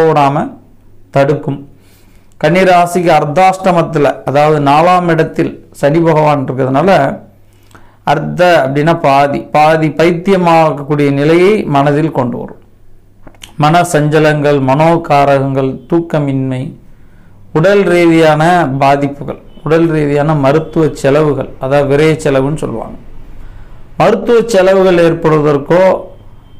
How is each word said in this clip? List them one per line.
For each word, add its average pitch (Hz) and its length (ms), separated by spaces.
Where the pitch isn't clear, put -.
விடாம 147 320
தடுக்கும். 143 480
கன்னி 170 220
ராசிக்கு 175 520
அர்த்தாஷ்டமத்துல, 160 1120
அதாவது 147 340
நாலாம் 165 500
இடத்தில் 156 600
சனி 147 300
பகவான் 151 440
இருக்கிறதுனால, 135 440
அர்த்த 151 380
அப்படின்னா 147 420
பாதி, 139 400
பாதி 156 480
பைத்தியமாகக்கூடிய 160 1200
நிலையை 170 520
மனதில் 147 480
கொண்டு 123 260
வரும். - 240
மன 156 240
சஞ்சலங்கள், 151 800
மனோகாரகங்கள், 139 1080
தூக்கமின்மை, 139 720
உடல் 196 300
ரீதியான 165 600
பாதிப்புகள், 139 640
உடல் 165 240
ரீதியான 151 480
மருத்துவ 151 580
செலவுகள், 139 560
அதாவது 135 300
விரய 151 240
செலவுன்னு 143 440
சொல்லுவாங்க. 123 400
மருத்துவ 226 480
செலவுகள் 190 520
ஏற்படுவதற்கோ, 156 840